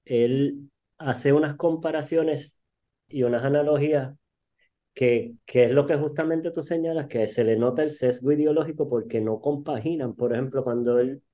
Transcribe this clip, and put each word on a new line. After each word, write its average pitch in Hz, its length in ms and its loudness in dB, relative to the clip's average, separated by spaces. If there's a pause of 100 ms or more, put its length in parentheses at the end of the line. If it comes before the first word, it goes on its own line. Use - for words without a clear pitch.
él 135 640 0 (280)
hace 139 360 0
unas 147 220 2
comparaciones 160 1040 -2 (480)
y 135 160 -2
unas 120 220 0
analogías 143 680 2 (800)
que, 120 400 0 (120)
que 123 200 6
es 117 60 0
lo 143 160 4
que 156 80 2
justamente 160 560 -2
tú 165 120 -6
señalas, 160 440 -4
que 110 200 0
se 117 180 0
le 110 120 4
nota 123 240 2
el 151 100 0
sesgo 127 420 0
ideológico 151 560 0
porque 113 320 -2
no 110 200 -2
compaginan. 143 720 -4
Por 120 180 -2
ejemplo, 131 320 -4
cuando 120 340 2
él 135 240 -2 (100)